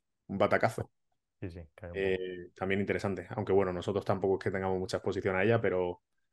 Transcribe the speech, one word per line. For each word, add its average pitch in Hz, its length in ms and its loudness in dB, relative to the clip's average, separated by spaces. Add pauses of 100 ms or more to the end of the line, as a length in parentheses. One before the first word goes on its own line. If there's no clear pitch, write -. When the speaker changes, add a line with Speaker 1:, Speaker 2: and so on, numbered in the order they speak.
(260)
Speaker 1:
un 98 120 -4
batacazo. 101 520 2 (500)
Speaker 2:
Sí, 95 100 -8
sí, 87 100 -14 (120)
cayó 87 200 -14
un 95 80 -4
poco. 95 200 2
Speaker 1:
Eh, 90 360 -10
también 98 240 0
interesante, 92 500 -2
aunque - 220 -2
bueno, 95 200 4
nosotros 95 320 -2
tampoco 95 340 2
es - 40 -12
que 104 80 -2
tengamos 95 300 0
mucha 92 160 -4
exposición 95 400 -2
a 95 80 4
ella, 113 160 6
pero, 90 420 0 (300)